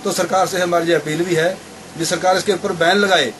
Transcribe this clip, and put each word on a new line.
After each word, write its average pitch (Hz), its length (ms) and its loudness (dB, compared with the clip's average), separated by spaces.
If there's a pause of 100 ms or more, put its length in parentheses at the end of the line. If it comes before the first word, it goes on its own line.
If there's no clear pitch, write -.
तो 196 80 -2
सरकार 180 360 0
से 180 140 -2
हमारी 175 260 0
ये 170 80 4
अपील 156 280 -2
भी 180 120 0
है 165 220 0 (400)
भी 160 80 -4
सरकार 180 320 2
इसके 196 160 0
ऊपर 180 200 -2
बैन 170 240 2
लगाए 185 280 4 (140)